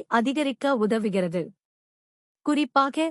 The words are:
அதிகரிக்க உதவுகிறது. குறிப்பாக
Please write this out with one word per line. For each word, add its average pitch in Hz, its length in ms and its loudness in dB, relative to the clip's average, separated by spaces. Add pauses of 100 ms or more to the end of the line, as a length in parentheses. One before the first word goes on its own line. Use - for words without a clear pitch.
அதிகரிக்க 269 680 0
உதவுகிறது. 196 680 0 (1040)
குறிப்பாக 294 640 0